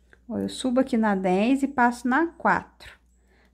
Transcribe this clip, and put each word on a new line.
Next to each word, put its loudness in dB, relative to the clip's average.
Ó, -8
eu -2
subo 0
aqui -2
na 2
dez 2
e 0
passo 0
na 2
quatro, -4